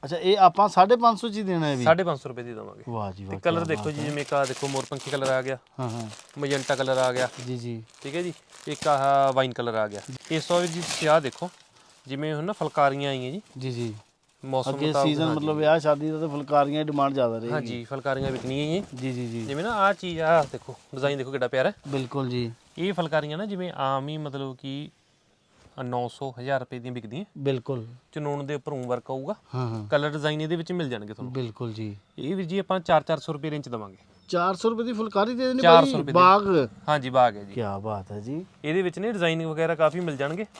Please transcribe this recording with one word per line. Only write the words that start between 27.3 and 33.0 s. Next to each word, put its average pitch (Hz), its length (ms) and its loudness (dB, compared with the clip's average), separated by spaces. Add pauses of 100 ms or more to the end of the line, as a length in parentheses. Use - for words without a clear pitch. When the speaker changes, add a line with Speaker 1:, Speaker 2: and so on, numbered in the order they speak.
Speaker 1:
ਬਿਲਕੁਲ। 131 480 -4 (280)
Speaker 2:
ਚਨੂਨ 143 320 -4
ਦੇ 147 80 -4
ਉੱਪਰ 147 180 -8
ਉਂ 131 120 -6
ਵਰਕ 123 260 -4
ਆਊਗਾ। 135 240 -6 (200)
Speaker 1:
ਹਾਂ, 127 140 -2
ਹਾਂ। 107 200 -6
Speaker 2:
ਕਲਰ 147 220 2
ਡਿਜ਼ਾਈਨ 151 300 -2
ਇਹਦੇ 156 160 -2
ਵਿੱਚ 165 160 -6
ਮਿਲ 170 160 -2
ਜਾਣਗੇ 107 260 -6
ਤੁਹਾਨੂੰ। 127 180 -10
Speaker 1:
ਬਿਲਕੁਲ 120 400 -6
ਜੀ। 107 240 -8 (220)
Speaker 2:
ਇਹ 147 180 -4
ਵੀ 190 80 -4
ਜੀ 180 140 -4
ਆਪਾਂ 185 220 -2
ਚਾਰ, 165 220 4